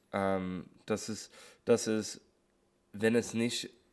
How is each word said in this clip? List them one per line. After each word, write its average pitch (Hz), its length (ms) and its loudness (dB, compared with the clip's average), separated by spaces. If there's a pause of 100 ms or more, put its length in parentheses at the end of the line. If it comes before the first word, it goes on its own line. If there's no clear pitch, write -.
(140)
ähm, 95 520 0 (200)
das - 240 -4
ist, - 220 -10 (340)
das 117 220 4
ist, 110 340 -2 (720)
wenn 113 220 2
es 113 180 2
nicht 117 360 -2 (240)